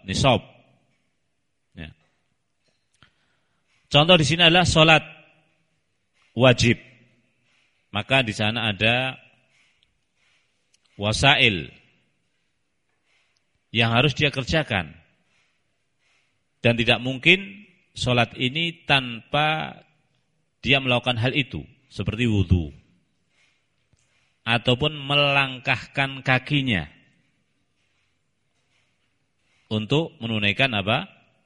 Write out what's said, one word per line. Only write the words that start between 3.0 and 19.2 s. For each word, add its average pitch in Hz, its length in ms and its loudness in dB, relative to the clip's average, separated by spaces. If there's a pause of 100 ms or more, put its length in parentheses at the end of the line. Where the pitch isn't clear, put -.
Contoh 160 320 4
di 143 80 0
sini 170 160 0
adalah 170 240 4
sholat 160 320 6 (1400)
wajib. 120 400 4 (1120)
Maka 127 320 -2
di 110 160 -4
sana 110 320 -2
ada 120 480 -2 (1800)
wasail 107 720 2 (2000)
yang 117 240 2
harus 135 160 2
dia 147 160 -2
kerjakan. 120 640 -4 (1700)
Dan 120 160 0
tidak 117 240 0
mungkin 165 720 -2 (240)
sholat 120 400 -2
ini 160 480 -6
tanpa 143 960 -4 (800)